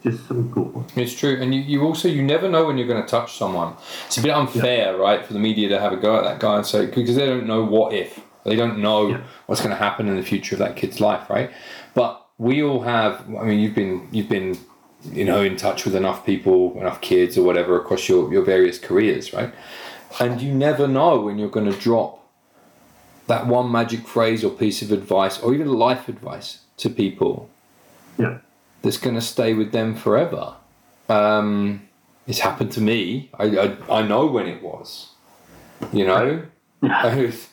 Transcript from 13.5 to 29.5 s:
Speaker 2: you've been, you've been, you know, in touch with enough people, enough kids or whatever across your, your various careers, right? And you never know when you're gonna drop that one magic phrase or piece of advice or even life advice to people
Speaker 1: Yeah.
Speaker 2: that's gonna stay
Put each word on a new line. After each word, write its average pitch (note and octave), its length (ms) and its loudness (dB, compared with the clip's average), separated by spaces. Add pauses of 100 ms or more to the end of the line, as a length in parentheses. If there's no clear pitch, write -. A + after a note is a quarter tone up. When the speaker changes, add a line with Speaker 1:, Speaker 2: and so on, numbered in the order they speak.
Speaker 2:
you've G#2+ 160 0
been, F#2 380 -2
you've G#2+ 160 -2
been, F#2+ 280 -2 (560)
you G2 120 -2
know, G2 180 2
in F#2+ 140 0
touch - 280 -2
with F#2+ 120 0
enough F#2+ 280 0
people, F#2 560 2
enough F2+ 200 -4
kids F2+ 360 2
or F#2 60 6
whatever F2 360 4
across - 300 -2
your, E2+ 240 4
your F#2+ 120 4
various F#2 340 4
careers, F#2+ 560 0
right? - 180 -4 (680)
And A#2+ 200 0
you C#3 140 -2
never C#3+ 320 2
know C3+ 340 4
when G#2 180 -4
you're G#2 120 -4
gonna G#2 220 0
drop A2+ 500 0 (1080)
that A#2 200 0
one B2 240 2
magic A#2 340 -2
phrase A2+ 380 2
or G2 60 0
piece G#2+ 320 -2
of G#2 100 -4
advice G2 480 0
or A#2+ 120 2
even D3 160 0
life B2+ 400 2
advice - 520 -12 (160)
to - 120 -4
people F2 640 -2 (640)
Speaker 1:
Yeah. - 220 -2 (440)
Speaker 2:
that's - 160 -2
gonna A#2 220 -2
stay A2+ 320 0